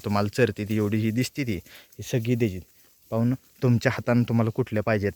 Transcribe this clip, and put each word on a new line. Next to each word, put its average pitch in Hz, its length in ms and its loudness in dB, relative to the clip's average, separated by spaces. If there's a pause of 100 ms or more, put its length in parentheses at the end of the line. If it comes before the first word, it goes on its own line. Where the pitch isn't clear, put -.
तुम्हाला 104 240 0
चरते 107 360 0
ती 107 120 -2
एवढी 107 200 0
ही 110 140 0
दिसते 123 360 -4
ती, 107 100 -2
ही - 460 -16
सगळी 120 320 0
द्यायची." 107 260 0 (500)
पाहून 117 240 2
तुमच्या - 580 2
हातानं 120 300 2
तुम्हाला 117 280 2
कुठल्या 110 320 -2
पाहिजे 101 340 0